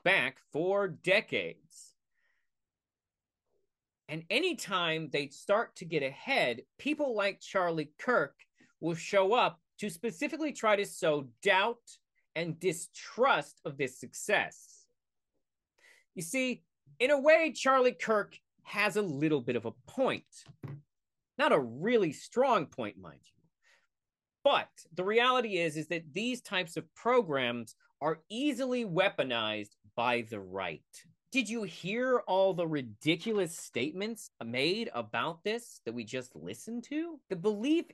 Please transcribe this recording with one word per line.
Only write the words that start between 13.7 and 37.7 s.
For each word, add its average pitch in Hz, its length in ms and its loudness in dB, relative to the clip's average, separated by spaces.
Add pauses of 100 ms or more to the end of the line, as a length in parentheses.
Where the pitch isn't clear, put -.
this 135 240 -4
success. - 840 -4 (1300)
You 180 80 -8
see, 254 400 -2 (360)
in 254 120 4
a 285 100 6
way, 311 320 6
Charlie 262 400 4
Kirk 214 420 0 (280)
has 202 340 0
a 214 60 2
little 151 400 0
bit 120 140 -2
of 110 100 -2
a 107 80 -6 (120)
point. 202 380 -2 (1120)
Not 269 160 4
a 170 80 6
really 160 520 0
strong 226 540 2
point, 104 340 -8
mind 76 240 -18
you. - 100 -20 (1080)
But 269 280 4 (220)
the 180 120 -4
reality 226 540 2
is, 160 180 0
is 156 120 -6
that 165 240 -6
these 233 280 -4
types 180 360 -6
of - 200 -10
programs 135 800 0 (240)
are 160 280 -2
easily 247 560 -2
weaponized 131 920 0 (180)
by 120 280 2
the 110 180 -8
right. 92 420 -6 (480)
Did 240 180 -2
you 226 140 -6
hear 233 640 -2
all 190 280 4
the 170 120 -2
ridiculous 160 880 -2
statements 190 760 -6 (140)
made 151 500 -2
about 120 500 -4
this 226 400 -6
that 113 80 -6
we 120 100 -6
just 127 320 -10
listened 220 500 -12
to? 311 440 -8
The 190 80 -6
belief 214 580 0